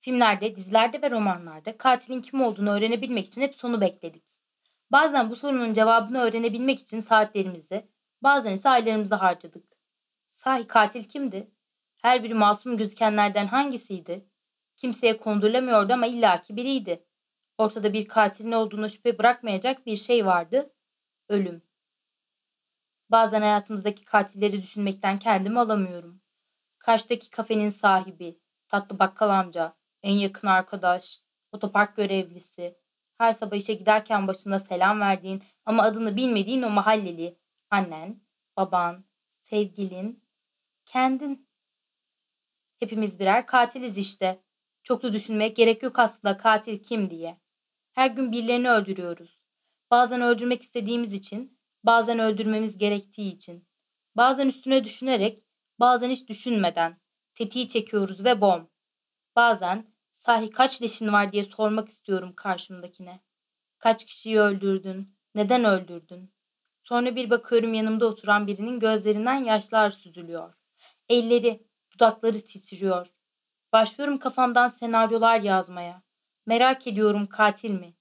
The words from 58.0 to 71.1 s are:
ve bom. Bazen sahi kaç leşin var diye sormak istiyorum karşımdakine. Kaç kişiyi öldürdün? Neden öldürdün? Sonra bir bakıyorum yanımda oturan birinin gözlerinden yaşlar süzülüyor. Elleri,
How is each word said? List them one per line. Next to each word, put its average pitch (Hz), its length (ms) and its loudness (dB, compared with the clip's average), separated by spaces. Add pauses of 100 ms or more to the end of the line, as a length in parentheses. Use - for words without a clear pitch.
ve 247 160 4
bom. 180 280 4 (640)
Bazen 220 580 2 (220)
sahi 220 340 0
kaç 254 320 0
leşin 220 320 -4
var 202 180 2
diye 202 120 -2
sormak 214 460 -4
istiyorum 185 460 -8
karşımdakine. 180 840 -12 (580)
Kaç 226 280 0
kişiyi 220 340 -2
öldürdün? 196 800 -2 (180)
Neden 214 280 2
öldürdün? 180 680 -2 (500)
Sonra 240 320 -2
bir 240 140 -6
bakıyorum 233 440 0
yanımda 220 320 0
oturan 208 420 0
birinin 214 320 -6
gözlerinden 220 640 0
yaşlar 214 460 2
süzülüyor. 170 640 -14 (560)
Elleri, 233 580 0 (260)